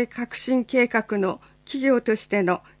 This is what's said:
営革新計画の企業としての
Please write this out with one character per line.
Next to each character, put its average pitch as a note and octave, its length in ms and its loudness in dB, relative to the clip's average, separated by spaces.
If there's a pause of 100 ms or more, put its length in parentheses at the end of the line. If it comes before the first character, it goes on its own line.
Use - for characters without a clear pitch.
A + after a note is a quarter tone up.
営 A#3 60 -2
革 - 260 -10
新 B3+ 320 0
計 B3 220 2
画 G#3+ 320 -2
の F#3+ 200 -2 (260)
企 C4+ 200 -6
業 B3+ 160 4
と A3 140 0
し - 100 -10
て G#3 160 0
の F3+ 220 0 (160)